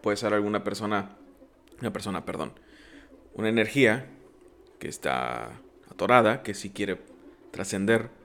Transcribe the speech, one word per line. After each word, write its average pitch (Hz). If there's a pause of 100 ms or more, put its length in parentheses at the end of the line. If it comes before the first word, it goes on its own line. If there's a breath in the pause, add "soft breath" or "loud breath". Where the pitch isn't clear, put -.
puede 104
ser 107
alguna 104
persona, 104 (640)
una 113
persona, 95
perdón, 80 (800 loud breath)
una 110
energía 113 (720)
que -
está 62 (300)
atorada, 117
que 104
sí -
quiere 98 (500)
trascender 104 (140)